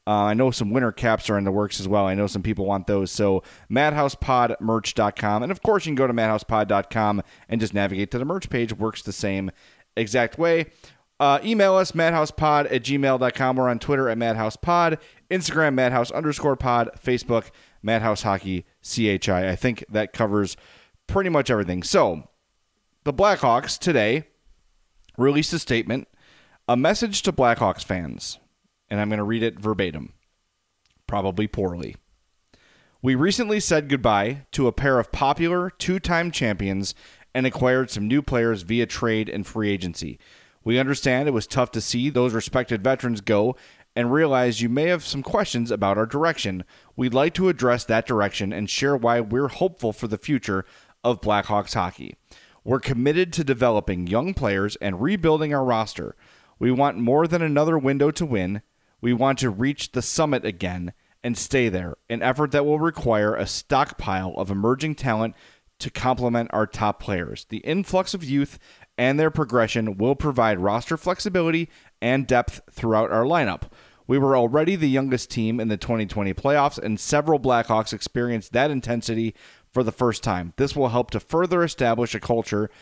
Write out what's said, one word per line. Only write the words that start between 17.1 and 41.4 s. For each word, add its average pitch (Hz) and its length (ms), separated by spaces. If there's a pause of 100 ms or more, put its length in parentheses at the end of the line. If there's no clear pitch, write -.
Madhouse 110 400
Hockey, 95 420 (180)
C 110 260
H 98 200
I. 92 220
I 92 60
think 120 320
that 104 240
covers 101 440 (520)
pretty 196 200
much 143 220
everything. 90 320
So, 95 460 (760)
the 147 100
Blackhawks 135 680
today 139 500 (880)
released 143 360
a 170 60
statement, 117 480 (640)
a 120 80
message 196 460
to 131 100
Blackhawks 117 500
fans, 80 560 (500)
and 104 120
I'm 104 100
gonna 104 140
read 110 180
it 113 160
verbatim, 92 540 (960)
probably 98 400
poorly. 85 480 (1080)
We 131 140
recently 208 420
said 156 300
goodbye 123 640
to 131 160
a 110 40
pair 135 280
of 107 100
popular 170 600
two-time 175 600
champions 98 640 (400)
and 127 100
acquired 127 460
some 104 160
new 139 160
players 117 400
via 113 240
trade 110 420
and 95 160
free 107 260
agency. 87 500 (480)
We 120 100
understand 135 480
it 143 60
was 110 140